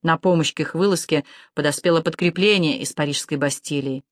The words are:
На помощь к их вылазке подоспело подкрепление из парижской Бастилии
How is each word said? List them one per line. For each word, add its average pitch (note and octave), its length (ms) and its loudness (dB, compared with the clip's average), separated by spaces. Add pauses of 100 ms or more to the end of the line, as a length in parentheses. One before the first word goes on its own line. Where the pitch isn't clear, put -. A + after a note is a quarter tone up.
На E3 160 2
помощь E3+ 340 2
к - 60 -10
их - 160 -4
вылазке F3 500 0 (300)
подоспело D#3+ 460 2
подкрепление F3 760 2
из - 140 -8
парижской D3 440 -4
Бастилии C#3 760 -4